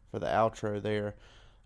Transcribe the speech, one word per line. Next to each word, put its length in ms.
for 80
the 80
outro 540
there. 340